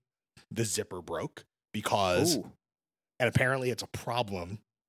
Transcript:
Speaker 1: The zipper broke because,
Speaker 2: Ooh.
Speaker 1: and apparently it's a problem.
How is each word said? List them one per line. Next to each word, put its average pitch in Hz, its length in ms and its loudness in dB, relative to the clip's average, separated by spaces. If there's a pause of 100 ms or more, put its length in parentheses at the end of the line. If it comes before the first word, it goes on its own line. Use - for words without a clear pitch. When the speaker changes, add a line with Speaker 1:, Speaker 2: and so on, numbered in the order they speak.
(520)
Speaker 1:
The 117 120 0
zipper 98 380 -4
broke 82 420 -8 (300)
because, 110 640 2
Speaker 2:
Ooh. - 140 -6 (680)
Speaker 1:
and 123 80 4
apparently 127 440 2
it's 107 120 -4
a - 40 -12
problem. 101 720 -4 (300)